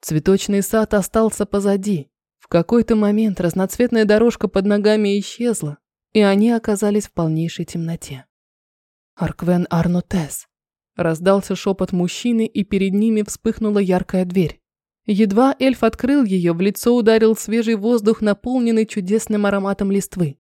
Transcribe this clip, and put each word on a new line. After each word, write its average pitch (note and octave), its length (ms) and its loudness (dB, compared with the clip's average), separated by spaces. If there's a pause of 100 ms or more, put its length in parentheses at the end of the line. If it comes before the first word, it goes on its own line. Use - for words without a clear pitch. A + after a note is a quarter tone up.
Цветочный F#3+ 600 0
сад A3 320 -2
остался G#3+ 520 0
позади. G3+ 600 -2 (300)
В - 80 -20
какой-то A3+ 480 2
момент G#3 460 0
разноцветная F#3+ 640 0
дорожка G#3+ 440 2
под G3 180 0
ногами G#3 520 2
исчезла, G3+ 600 -4 (340)
и A3 80 4
они G3+ 320 4
оказались G#3 540 0
в - 60 -20
полнейшей E3 520 -2
темноте. E3 600 -10 (920)
«Арквен F3 540 -2
Арнотес», F3 760 -2 (560)
раздался F3+ 540 0
шепот F#3+ 360 -4
мужчины, A3 540 -2
и G#3 180 -2
перед G3 280 0
ними G#3+ 300 0
вспыхнула G#3 560 -4
яркая F#3 460 0
дверь. F3+ 360 -2 (460)
Едва A3 520 2
эльф B3+ 240 0
открыл B3+ 420 2
ее, F3+ 300 0
в E3 60 -4
лицо G#3 340 0
ударил A3 420 4
свежий A3+ 380 -2
воздух, A3 460 0
наполненный A3+ 680 0
чудесным G#3 600 -2
ароматом G3 440 -2
листвы. F3+ 520 -2